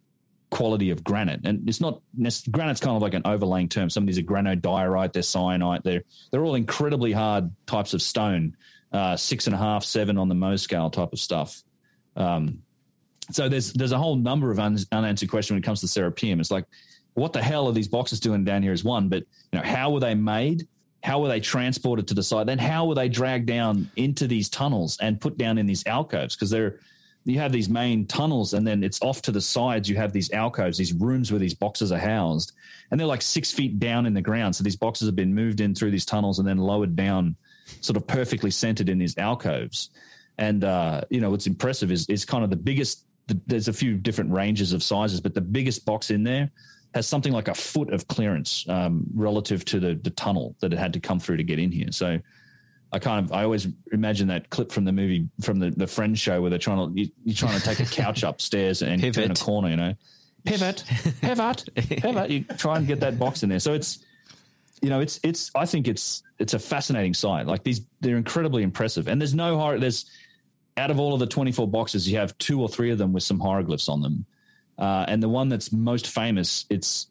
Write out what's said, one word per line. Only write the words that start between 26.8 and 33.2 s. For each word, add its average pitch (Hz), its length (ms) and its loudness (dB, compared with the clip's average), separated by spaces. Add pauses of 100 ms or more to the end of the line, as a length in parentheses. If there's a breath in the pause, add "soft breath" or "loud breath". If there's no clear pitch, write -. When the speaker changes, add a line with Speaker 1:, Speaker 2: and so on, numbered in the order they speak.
Speaker 1:
you 127 120 2
have 143 140 0
these 110 180 2
main 117 360 2
tunnels, 139 460 0
and 104 140 2
then 104 180 2
it's 101 160 -2
off - 220 -2
to 117 100 -2
the 101 80 0
sides. 117 480 0
You 98 80 2
have 107 160 0
these 98 200 -2
alcoves, 107 440 0
these 90 160 -2
rooms 110 400 0
where 104 60 2
these 92 160 0
boxes 104 360 -2
are 87 80 0
housed, 87 540 0 (380 loud breath)
and 143 100 0
they're, 160 60 0
like, 139 160 -2